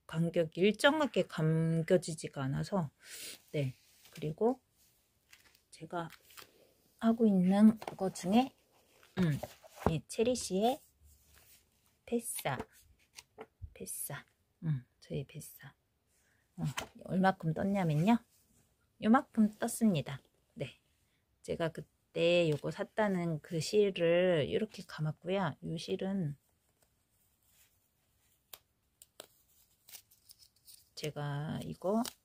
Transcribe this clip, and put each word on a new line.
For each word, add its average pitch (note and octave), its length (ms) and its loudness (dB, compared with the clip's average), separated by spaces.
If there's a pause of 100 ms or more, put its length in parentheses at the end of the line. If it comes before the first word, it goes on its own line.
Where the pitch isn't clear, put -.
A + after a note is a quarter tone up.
간격이 E3 520 -2
일정하게 G#3+ 680 2
감겨지지가 D#3+ 1120 0
않아서. D3+ 480 -4 (600)
네. C3+ 240 -4 (340)
그리고 F#3 500 -2 (1120)
제가 E3 400 -8 (920)
하고 A3+ 240 4
있는 G3+ 540 6
거 - 320 -4
중에, A3 420 2 (640)
음, D#3 220 2 (500)
이 D#3+ 180 -2
체리시의 A#3 720 0 (1300)
베싸. F#3+ 540 -4 (1120)
베싸. - 500 -12 (400)
음, C#3+ 220 -2 (140)
저희 D3+ 240 -8
베싸. - 500 -18 (840)
어, E3+ 60 -8 (420)
얼마큼 F#3 500 2
떴냐면요. F#3+ 640 2 (800)
요만큼 G#3+ 560 2
떴습니다. G3 640 0 (340)
네. C#3+ 160 -8 (720)
제가 - 280 -4
그때 E3+ 800 0
요거 D3 180 -2
샀다는 F3 720 -2
그 E3 180 -6
실을 F3 880 2
이렇게 - 380 -4
감았고요. E3+ 800 -4
요 E3 140 -6
실은 F#3+ 600 -4 (4000)
제가 D3 680 -6
이거, F#3 400 -4 (220)